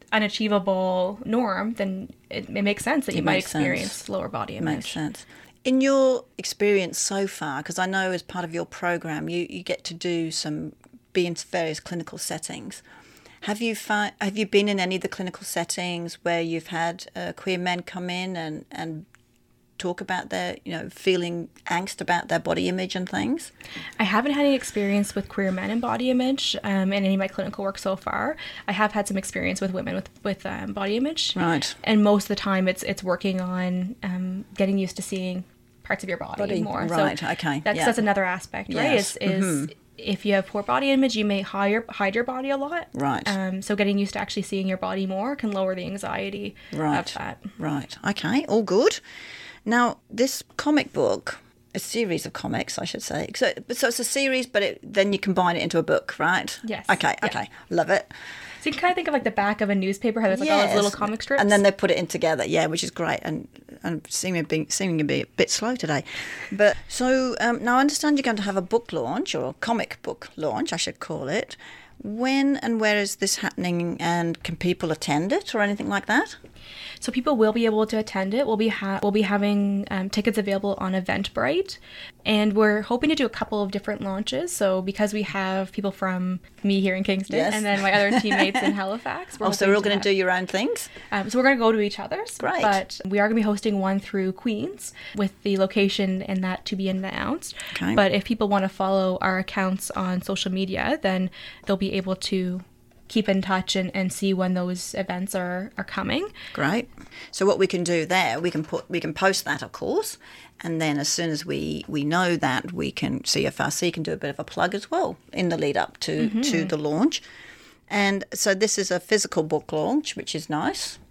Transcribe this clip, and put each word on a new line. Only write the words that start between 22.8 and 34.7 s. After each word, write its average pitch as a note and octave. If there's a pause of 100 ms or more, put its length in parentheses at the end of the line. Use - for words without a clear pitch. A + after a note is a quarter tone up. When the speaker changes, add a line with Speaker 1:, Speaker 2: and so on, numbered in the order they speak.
Speaker 2:
and F#3
things? B3 (480)
Speaker 1:
I A3
haven't A3+
had C#4+
any C#4
experience G3+
with G3
queer F#3+
men F#3+
in A3+
body A#3
image, B3+
um, G3
in G3+
any F#3+
of F#3+
my F#3+
clinical G3+
work G3
so G3
far. B3+ (300)
I G#3
have G#3
had G#3
some G3
experience F#3
with F#3+
women F#3
with, F#3+ (160)
with, G3
um, F#3+
body G3+
image. D4
Speaker 2:
Right. E3+ (120)
Speaker 1:
And G#3+
most G#3
of -
the G3+
time F#3+
it's, F#3
it's F#3+
working F#3
on, F3+
um, F#3 (120)
getting G3